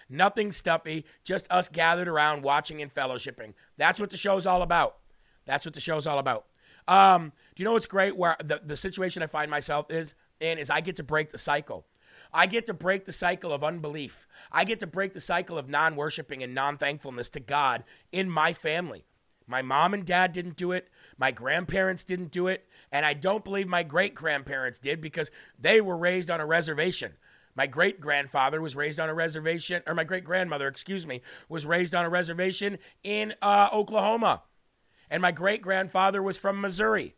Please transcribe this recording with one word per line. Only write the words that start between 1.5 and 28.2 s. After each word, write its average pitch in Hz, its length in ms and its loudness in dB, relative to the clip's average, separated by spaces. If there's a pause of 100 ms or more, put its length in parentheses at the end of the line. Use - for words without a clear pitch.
us 180 180 4
gathered 170 380 2
around 151 380 2
watching 151 360 0
and 139 140 -12
fellowshipping." 127 600 -6 (220)
That's 165 220 4
what 208 120 -4
the 196 60 -12
show's 196 300 2
all 180 160 4
about. 165 360 2 (460)
That's 135 200 -2
what 156 100 -10
the 151 60 -12
show's 156 260 -2
all 143 140 0
about. 127 260 -2 (400)
Um, 180 460 8 (240)
do 180 60 -6
you - 20 0
know 226 80 2
what's 226 140 2
great? 190 300 2
Where 175 220 2
the, 151 260 -4
the 147 120 -8
situation 185 480 -4
I - 20 -2
find 151 240 -4
myself 147 400 -2
is 160 240 -6 (240)
in 160 200 -2
is 147 120 -6
I 156 120 2
get 165 140 -6
to 160 60 -8
break 151 280 -2
the - 80 -12
cycle. 147 460 -4 (480)
I 170 140 6
get 226 200 -2
to 214 80 -6
break 190 320 -2
the 175 60 -8
cycle 180 400 -2
of 143 120 -2
unbelief. 151 640 -6 (240)
I 165 100 2
get 208 180 -2
to 202 60 -6
break 190 280 -4
the 165 60 -10
cycle 175 380 -2
of 131 100 -6
non-worshiping 147 760 -2
and 123 100 -10
non-thankfulness 139 760 -4
to 147 100 -12
God 135 420 -2 (300)
in 185 180 -2
my 165 220 2
family. 156 520 -6 (440)
My 127 140 -2
mom 147 320 2
and 202 100 -6
dad 180 280 2
didn't 175 240 -10
do 180 160 -4
it. 185 160 -6 (280)
My 135 140 0
grandparents 180 720 -2
didn't 180 300 -6
do 180 160 -2
it. - 180 -4 (240)
And 147 160 0
I 147 80 2
don't 185 300 -2
believe 196 240 -4
my 175 160 0
great-grandparents 139 960 -4
did 156 200 -4
because 156 300 -6 (260)
they 202 240 4
were 185 160 0
raised 175 360 0
on 165 80 -2
a 151 60 -4
reservation. 156 640 0 (420)
My 135 140 0
great-grandfather 143 920 0